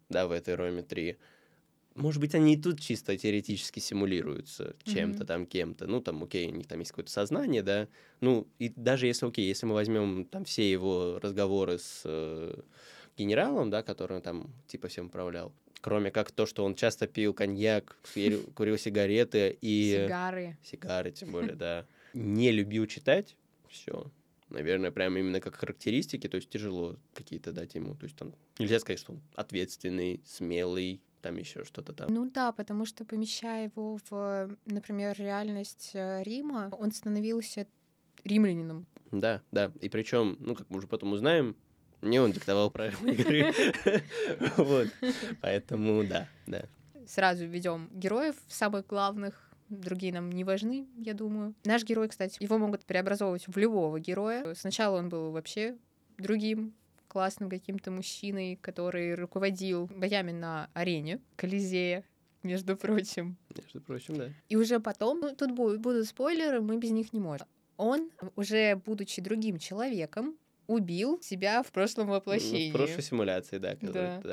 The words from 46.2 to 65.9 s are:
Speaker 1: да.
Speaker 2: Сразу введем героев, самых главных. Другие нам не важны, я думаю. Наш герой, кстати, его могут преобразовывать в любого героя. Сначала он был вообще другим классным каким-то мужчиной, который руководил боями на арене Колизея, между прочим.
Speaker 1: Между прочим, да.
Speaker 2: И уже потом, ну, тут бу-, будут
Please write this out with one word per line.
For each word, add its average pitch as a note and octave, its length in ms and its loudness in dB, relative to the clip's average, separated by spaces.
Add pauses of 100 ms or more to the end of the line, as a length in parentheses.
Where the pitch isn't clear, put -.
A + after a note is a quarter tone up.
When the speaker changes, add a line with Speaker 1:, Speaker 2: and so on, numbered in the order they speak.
Speaker 1:
да. F#2 180 -6 (420)
Speaker 2:
Сразу F3+ 400 2
введем E3+ 460 -4
героев, A3 420 0 (140)
самых G3+ 380 -2
главных. G3+ 640 -2 (200)
Другие F#3 420 -4
нам F3 180 -4
не F3+ 140 -2
важны, A3 420 0 (120)
я A3 160 -6
думаю. G#3+ 400 -4 (100)
Наш A3 200 4
герой, A3 240 2
кстати, F#3+ 340 -4
его A3 160 2
могут G#3 260 0
преобразовывать F#3+ 640 0
в F#3 80 -4
любого F#3+ 420 4
героя. G3 560 -2
Сначала G3 440 2
он F3 100 0
был D#3+ 240 -2
вообще G#3+ 440 -4 (420)
другим A3 560 0 (340)
классным F#3+ 400 0
каким-то F#3+ 420 -6
мужчиной, F#3 680 -4
который F3 540 -2
руководил F#3 720 0
боями F#3+ 460 0
на E3 420 -4
арене E3+ 460 0 (160)
Колизея, F#3 680 0 (380)
между F#3 340 0
прочим. F#3+ 600 0 (200)
Speaker 1:
Между - 240 -14
прочим, C#3 360 -8
да. B2+ 120 -4 (220)
Speaker 2:
И G#3+ 60 4
уже A3+ 240 4
потом, A3 400 0
ну, C#4+ 140 -2
тут C4+ 180 0
бу-, A3+ 260 2
будут A3+ 300 2